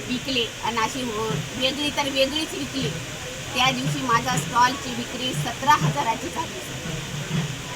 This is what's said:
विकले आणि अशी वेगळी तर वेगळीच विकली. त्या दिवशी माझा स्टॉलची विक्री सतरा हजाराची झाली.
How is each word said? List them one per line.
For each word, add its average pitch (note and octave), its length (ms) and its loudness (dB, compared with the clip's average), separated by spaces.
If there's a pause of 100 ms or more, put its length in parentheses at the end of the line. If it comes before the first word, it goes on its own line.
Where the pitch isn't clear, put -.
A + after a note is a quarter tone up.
विकले B3 400 0 (180)
आणि A#3 120 -2
अशी C#4+ 260 0 (540)
वेगळी C4+ 400 0
तर D4 60 2
वेगळीच C4+ 500 2
विकली. C4+ 360 -2 (680)
त्या B3+ 160 4
दिवशी C4 320 0
माझा A#3+ 340 4
स्टॉलची B3 580 2
विक्री B3+ 380 -2
सतरा - 400 2
हजाराची C#4 560 2
झाली. - 300 -6 (1160)